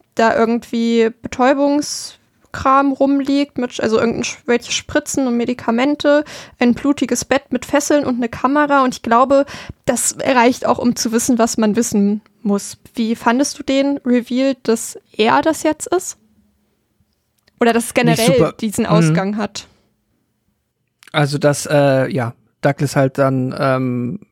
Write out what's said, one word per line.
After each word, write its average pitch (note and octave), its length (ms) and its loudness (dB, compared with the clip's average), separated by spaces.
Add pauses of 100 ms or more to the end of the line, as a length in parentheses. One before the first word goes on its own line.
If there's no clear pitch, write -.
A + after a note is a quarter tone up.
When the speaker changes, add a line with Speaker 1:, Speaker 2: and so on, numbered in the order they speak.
(160)
Speaker 1:
da A3+ 200 2
irgendwie A#3 760 0 (120)
Betäubungskram C#4 1700 -2
rumliegt, C#4 640 0
mit, B3 220 -6
also A3 200 2
irgendwelche - 720 -2
Spritzen - 560 -4
und A#3+ 100 -2
Medikamente, C4+ 840 0 (360)
ein A#3+ 140 4
blutiges - 520 -2
Bett - 260 0
mit B3 140 -6
Fesseln D4 400 0
und B3 120 -2
eine A#3+ 120 -4
Kamera. C#4+ 540 0
Und B3+ 120 0
ich - 60 -16
glaube, C4+ 440 2 (400)
das - 340 -2
reicht B3+ 460 2
auch, A#3+ 140 0
um A#3+ 160 0
zu - 160 -4
wissen, A#3 280 0
was A3+ 180 0
man G#3+ 180 0
wissen G#3 460 0 (220)
muss. G3+ 340 -2 (180)
Wie A3+ 200 -2
fandest B3 440 -2
du C#4+ 40 -16
den C#4 420 0
Reveal, B3 580 0
dass - 340 -2 (180)
er B3 260 2
das D#4 220 -2
jetzt D#4 240 -4
ist? - 300 -4 (1400)
Oder A#3 140 2
dass A#3 120 0
es - 40 -10
Speaker 2:
Nicht - 60 -12
Speaker 1:
generell A#3 420 4
Speaker 2:
super. D3+ 160 2
Speaker 1:
diesen A3 320 -4
Speaker 2:
Mhm. - 60 -4
Speaker 1:
Ausgang E3+ 460 2
hat? - 300 -8 (1400)
Speaker 2:
Also, D3 260 0
dass, C#3+ 280 0
äh, C#3 460 2
ja, A#2+ 220 -4 (280)
Douglas C#3+ 340 -2
halt C3+ 220 2
dann, C3 400 0
ähm, B2+ 640 -2 (120)